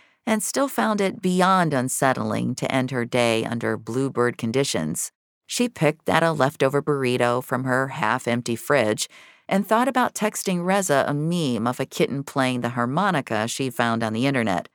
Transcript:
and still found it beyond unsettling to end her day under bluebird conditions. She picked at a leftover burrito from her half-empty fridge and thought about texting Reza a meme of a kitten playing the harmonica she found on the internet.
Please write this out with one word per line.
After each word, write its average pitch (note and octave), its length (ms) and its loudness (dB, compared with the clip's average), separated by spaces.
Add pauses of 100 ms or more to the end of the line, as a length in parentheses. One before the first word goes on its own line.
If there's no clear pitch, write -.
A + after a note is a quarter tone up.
(280)
and A3 140 0
still C#4 260 -2
found A3 340 0
it F#3+ 200 -2
beyond F3+ 520 4
unsettling A#2+ 840 0
to - 160 -4
end B2+ 200 0
her B2 140 -2
day A#2 400 2
under A#2 320 -2
bluebird A#2+ 600 -2
conditions. A2+ 760 -2 (360)
She A#3+ 220 -2
picked D3+ 400 0
at E3 140 4
a E3 80 2
leftover C#3 500 2
burrito B2 640 0
from C3 220 -4
her C3 240 0
half-empty A#2+ 680 -2
fridge A2+ 520 0 (400)
and G3 200 0
thought A#3 200 2
about B3+ 280 0
texting F#3 500 -2
Reza F#3 420 2
a C#3+ 60 -2
meme D3 540 0
of B2+ 120 -2
a C3+ 60 -4
kitten - 380 -2
playing B2+ 380 -2
the A#2+ 80 -2
harmonica B2+ 800 -2
she C3 220 -4
found A#2 340 0
on A2 100 -2
the A#2 120 0
internet. A2+ 500 0